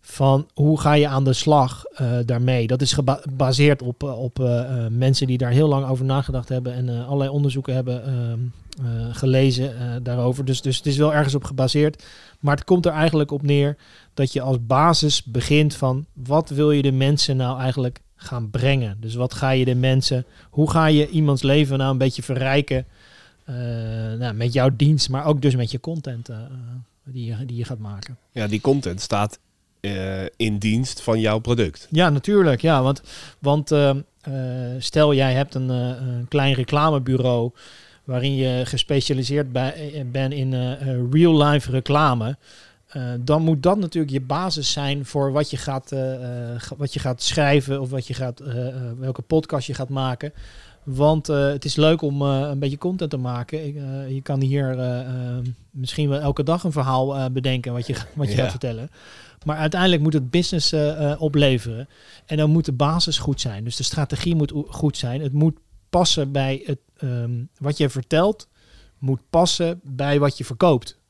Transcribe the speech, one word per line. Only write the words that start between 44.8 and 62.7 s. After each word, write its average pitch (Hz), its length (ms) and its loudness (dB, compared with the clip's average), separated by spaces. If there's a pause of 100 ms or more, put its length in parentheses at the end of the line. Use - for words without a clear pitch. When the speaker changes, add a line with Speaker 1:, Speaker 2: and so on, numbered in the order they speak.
Speaker 1:
voor 139 280 -2
wat 147 180 0
je 143 60 -6
gaat, 135 360 -6
eh, 131 220 -4
eh, 123 460 -8
ga-, - 160 -12
wat 143 160 -4
je - 80 -6
gaat 127 220 -4
schrijven 139 580 2
of 127 100 -6
wat 131 160 -6
je 131 80 -8
gaat, 123 260 -8
eh, 127 280 -6
eh, 131 60 -10 (240)
welke 131 240 -6
podcast 160 440 0
je 139 80 -6
gaat 135 140 -8
maken. 135 440 -4 (500)
Want, 147 460 2
eh, 143 180 2
het 139 180 -2
is 131 120 -2
leuk 156 260 4
om, 143 200 -2
eh, 135 180 2 (100)
een 139 80 -4
beetje 143 200 -4
content 180 320 -4
te 147 60 -6
maken. 127 500 -6
Ik, 143 100 -8
eh, 135 380 -8
je 135 80 -6
kan 139 180 -2
hier, 135 380 0
eh, 127 220 -2
eh, 127 360 -6 (340)
misschien 139 380 -2
wel 139 120 0
elke 143 220 0
dag 165 220 0
een 170 80 0
verhaal, 135 440 0
eh, 135 160 -2
bedenken 127 400 -2
wat 120 140 -6
je, 123 80 -2 (200)
wat 143 140 -2
je 104 80 0
Speaker 2:
Ja. - 60 2
Speaker 1:
gaat 127 80 0
vertellen. 120 400 -8 (540)
Maar 151 120 -4
uiteindelijk 165 460 2
moet 156 100 2
het 131 180 0
business, 175 420 0
eh, 151 400 0
eh, 147 100 -6
opleveren. 135 680 0 (380)
En 156 100 -4
dan 151 140 4
moet 160 140 4
de 147 80 -2